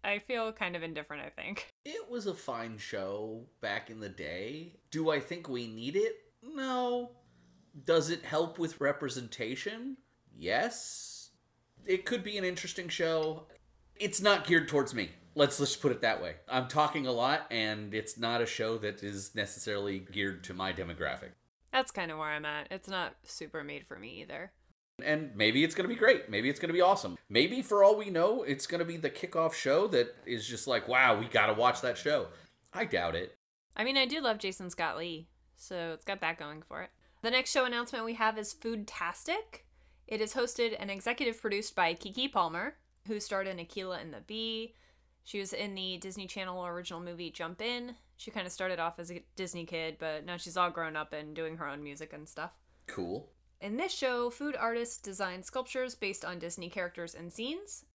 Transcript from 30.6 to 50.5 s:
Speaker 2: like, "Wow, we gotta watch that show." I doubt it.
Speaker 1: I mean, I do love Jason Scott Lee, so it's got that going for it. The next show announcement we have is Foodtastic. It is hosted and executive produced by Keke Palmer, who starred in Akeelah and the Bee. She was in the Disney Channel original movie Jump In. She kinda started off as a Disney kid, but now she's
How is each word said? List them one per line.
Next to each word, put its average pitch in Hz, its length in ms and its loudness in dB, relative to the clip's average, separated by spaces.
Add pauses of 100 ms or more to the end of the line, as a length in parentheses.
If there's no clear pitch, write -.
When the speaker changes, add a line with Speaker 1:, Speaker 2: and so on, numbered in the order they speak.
Speaker 2:
like, 117 220 2
"Wow, 123 320 8
we 113 60 -2
gotta 107 260 6
watch 120 300 6
that 123 160 0
show." 143 300 2 (440)
I - 140 -2
doubt 85 280 0
it. 87 200 -4 (420)
Speaker 1:
I 220 80 0
mean, 269 140 2
I 262 80 6
do 294 160 -2
love 220 160 2
Jason 190 320 -4
Scott 156 260 -2
Lee, 165 320 -6 (260)
so 170 380 -6
it's 156 140 -10
got 196 160 -4
that 165 160 0
going 156 240 -10
for 147 180 -10
it. 180 100 -10 (300)
The 226 100 0
next 254 200 2
show 254 160 4
announcement 240 400 -2
we 226 80 -2
have 220 240 2
is 208 160 -6
Foodtastic. 226 1120 -4 (420)
It 220 160 -2
is 214 100 -2
hosted 240 460 0
and 196 120 -6
executive 226 520 -2
produced 202 320 -2
by 170 180 4
Keke 226 400 -4
Palmer, 180 460 0 (280)
who 208 140 -4
starred 190 280 -2
in 180 100 -6
Akeelah 180 420 -6
and 160 140 -10
the 104 80 -12
Bee. 226 520 -6 (500)
She 202 160 -6
was 196 120 -6
in 202 220 -6
the 185 240 -4
Disney 190 300 -10
Channel 185 360 -6
original 175 360 -6
movie 175 320 -8
Jump 175 280 -8
In. 240 360 -6 (200)
She - 140 -14
kinda 185 180 -6
started 185 300 -2
off 170 220 -2
as 170 100 -10
a 175 140 -10 (100)
Disney 175 320 -6
kid, 160 320 -6
but 156 260 -6
now 175 120 -6
she's 175 200 -8